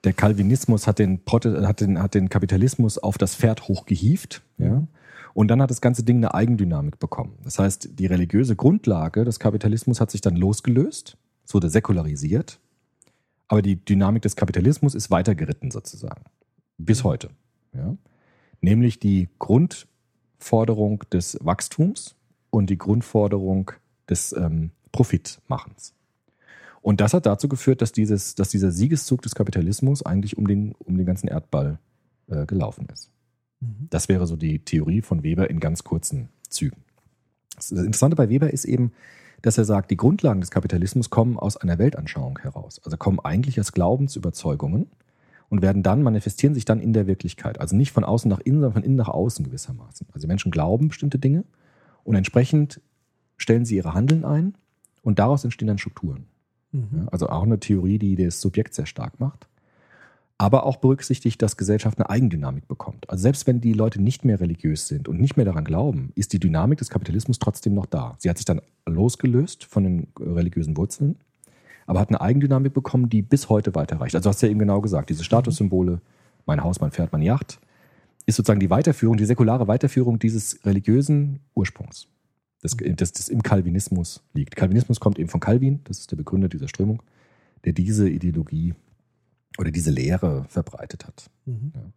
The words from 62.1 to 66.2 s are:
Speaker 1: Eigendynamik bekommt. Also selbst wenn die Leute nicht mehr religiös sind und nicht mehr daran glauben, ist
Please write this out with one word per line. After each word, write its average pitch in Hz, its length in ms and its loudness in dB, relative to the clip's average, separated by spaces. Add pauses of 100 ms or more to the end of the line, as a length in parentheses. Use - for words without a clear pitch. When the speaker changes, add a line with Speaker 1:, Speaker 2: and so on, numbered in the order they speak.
Speaker 1:
Eigendynamik 120 580 0
bekommt. - 400 -14
Also 92 140 -4
selbst 139 240 2
wenn 123 160 2
die 117 100 2
Leute 107 300 0
nicht 120 220 0
mehr 110 160 4
religiös 82 460 -2
sind 71 220 -6
und 85 100 -4
nicht 135 180 2
mehr 127 100 4
daran 80 180 -2
glauben, 131 500 -2
ist - 200 -4